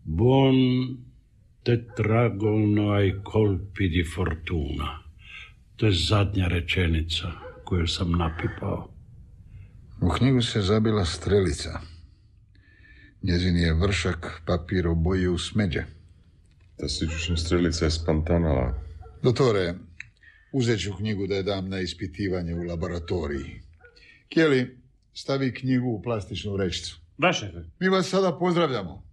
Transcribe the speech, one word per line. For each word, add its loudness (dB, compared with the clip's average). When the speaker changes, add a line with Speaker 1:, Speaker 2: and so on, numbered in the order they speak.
Speaker 1:
Bon 6
tetragono 2
ai 4
colpi 2
di 2
fortuna. -4
To 0
je 6
zadnja 2
rečenica 0
koju 0
sam -2
napipao. -2
Speaker 2:
U 2
knjigu 4
se 0
zabila 4
strelica. 0
Njezin 2
je 2
vršak -2
papir 0
obojio 2
u -2
smeđe. -2
Speaker 3:
Ta -6
siđušna -4
strelica 0
je 2
s -4
Pantanala. 0
Speaker 2:
Dottore, 2
uzet 0
ću -6
knjigu -4
da -2
je -2
dam -4
na -6
ispitivanje -4
u -4
laboratoriji. -6
Kjeli, 2
stavi -2
knjigu 0
u -4
plastičnu -6
vrećicu. -4
Speaker 4:
Da, 2
šefe. -8
Speaker 2:
Mi 2
vas 2
sada 2
pozdravljamo. 0